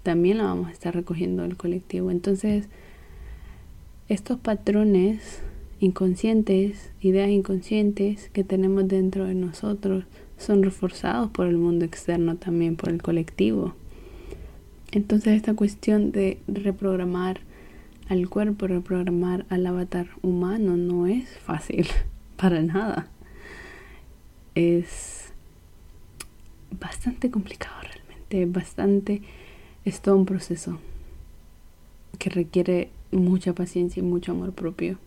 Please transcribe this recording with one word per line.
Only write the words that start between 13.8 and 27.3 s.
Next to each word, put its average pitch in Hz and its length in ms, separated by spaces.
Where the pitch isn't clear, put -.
Entonces 214 440
esta 214 180
cuestión 208 580
de 196 360
reprogramar 185 960
al 180 220
cuerpo, 208 380
reprogramar 180 800
al 180 180
avatar 180 400
humano 185 560
no 175 300
es 247 200
fácil, - 480
<laughs> - 260
para 175 240
nada. 190 460
Es - 760
bastante 247 500
complicado - 520